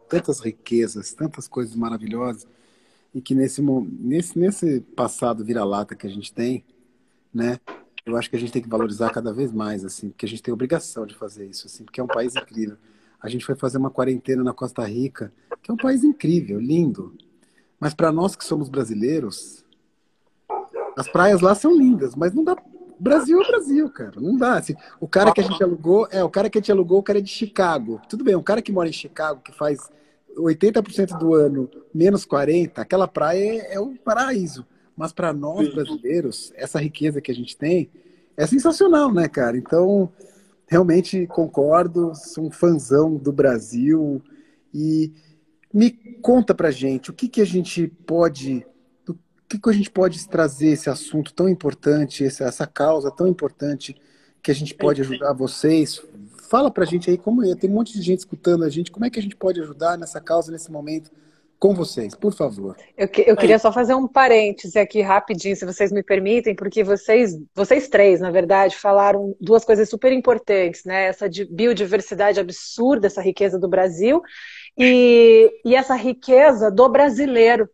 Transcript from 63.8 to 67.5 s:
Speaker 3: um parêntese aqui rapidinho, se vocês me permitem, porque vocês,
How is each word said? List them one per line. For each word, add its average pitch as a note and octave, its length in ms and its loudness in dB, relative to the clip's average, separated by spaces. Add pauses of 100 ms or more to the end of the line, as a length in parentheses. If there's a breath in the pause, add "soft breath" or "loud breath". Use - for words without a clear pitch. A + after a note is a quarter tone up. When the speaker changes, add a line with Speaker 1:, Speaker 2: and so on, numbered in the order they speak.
Speaker 3:
um C4 100 0
parêntese A3 720 4
aqui G#3 240 2
rapidinho, G3 540 0
se F#3 100 -10
vocês G3 280 -2
me G3 100 -2
permitem, G3+ 500 0
porque G3+ 300 -2
vocês, G3+ 560 2 (160)